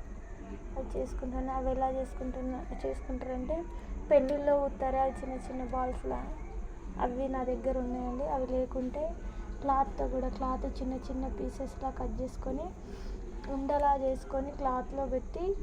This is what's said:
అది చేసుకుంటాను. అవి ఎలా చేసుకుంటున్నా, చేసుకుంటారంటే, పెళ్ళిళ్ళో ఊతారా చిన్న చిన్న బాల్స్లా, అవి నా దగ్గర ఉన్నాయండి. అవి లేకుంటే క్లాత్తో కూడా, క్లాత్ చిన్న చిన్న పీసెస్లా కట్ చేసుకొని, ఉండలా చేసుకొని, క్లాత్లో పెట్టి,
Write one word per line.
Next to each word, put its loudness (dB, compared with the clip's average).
అది -4
చేసుకుంటాను. -2
అవి 0
ఎలా 2
చేసుకుంటున్నా, -4
చేసుకుంటారంటే, -2
పెళ్ళిళ్ళో 6
ఊతారా 2
చిన్న -2
చిన్న -4
బాల్స్లా, -2
అవి 2
నా 0
దగ్గర 2
ఉన్నాయండి. -2
అవి 2
లేకుంటే 0
క్లాత్తో 4
కూడా, 0
క్లాత్ 0
చిన్న -2
చిన్న -2
పీసెస్లా -2
కట్ -2
చేసుకొని, -2
ఉండలా 6
చేసుకొని, 2
క్లాత్లో 0
పెట్టి, 0